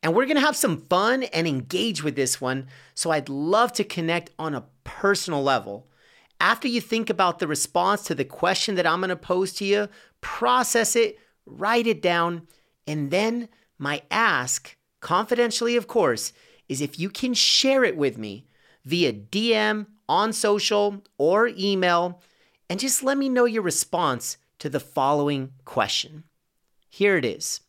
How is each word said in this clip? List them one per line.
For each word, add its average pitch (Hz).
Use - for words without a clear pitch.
And 160
we're 254
gonna 302
have 294
some 214
fun 226
and 165
engage 151
with 151
this 131
one, 131
so -
I'd 147
love 180
to 214
connect 170
on 156
a 131
personal 185
level. 120
After 220
you 240
think 226
about 175
the 175
response 175
to 165
the 135
question 185
that 175
I'm 170
gonna 185
pose 185
to 202
you, 202
process 240
it, 226
write 226
it 208
down, 170
and 147
then 220
my 143
ask, 175
confidentially 233
of 240
course, 139
is 135
if 143
you 185
can 247
share 262
it 185
with 127
me 107
via 156
D 196
M, 214
on 202
social, 208
or 196
email, 180
and 190
just 262
let 269
me 269
know 247
your 220
response 156
to 151
the 135
following 143
question. 151
Here 196
it 135
is. -